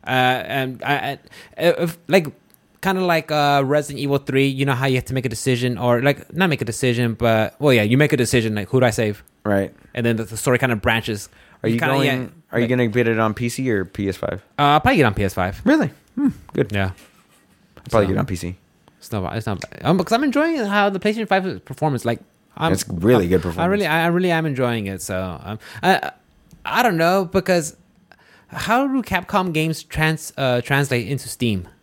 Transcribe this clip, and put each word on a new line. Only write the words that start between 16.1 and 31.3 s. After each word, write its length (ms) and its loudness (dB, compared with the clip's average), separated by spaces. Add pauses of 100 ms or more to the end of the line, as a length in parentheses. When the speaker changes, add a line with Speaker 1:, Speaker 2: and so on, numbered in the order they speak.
Speaker 2:
Hmm, 140 0 (240)
good. 180 -2
Speaker 1:
Yeah. 200 0 (880)
Speaker 2:
I'll 120 -16
probably 160 4
Speaker 1:
So, 20 -2
Speaker 2:
get 80 0
it 20 0
on 80 0
P 100 -6
C. 200 -8 (420)
Speaker 1:
it's 120 -20
not, 260 -6
it's 100 -6
not 140 -4
bad. 240 -14
Um, 120 2
because 160 -2
I'm 100 0
enjoying 360 0
how 320 0
the 100 -6
PlayStation 260 -2
five 380 -2
performance, 400 -4
like, 160 -2 (360)
I'm, 160 0
Speaker 2:
It's 160 -2
really 380 2
good 140 2
Speaker 1:
I 80 -6
really, 60 -6
Speaker 2:
performance. 300 0
Speaker 1:
I, 180 0
I 60 2
really 220 2
am 160 0
enjoying 400 -2
it. 160 -6
So, 400 -6
um, 160 -10 (240)
I, 300 2 (520)
I 180 0
don't 160 2
know, 260 2
because 520 -2 (720)
how 380 0
do 160 0
Capcom 500 -2
games 300 -2
trans-, 540 -2
uh, 240 2
translate 480 0
into 200 -6
Steam? 400 -2 (140)